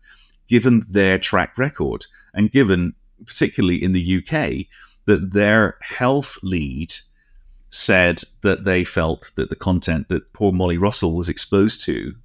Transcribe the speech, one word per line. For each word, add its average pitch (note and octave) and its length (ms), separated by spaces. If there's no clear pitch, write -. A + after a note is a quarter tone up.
given A#2+ 400
their F#2+ 300
track - 380
record E2 500
and G#2+ 160
given, F#2+ 420
particularly - 580
in F#2 100
the F#2 80
U F2+ 200
K, F2 480
that F#2 260
their G#2 480
health - 600
lead E2 500
said F2+ 520
that F#2+ 220
they F#2 180
felt D#2+ 540
that - 140
the - 60
content F2 520
that - 240
poor G#2 180
Molly F2+ 280
Russell F#2 360
was F2 140
exposed G2+ 560
to C2 300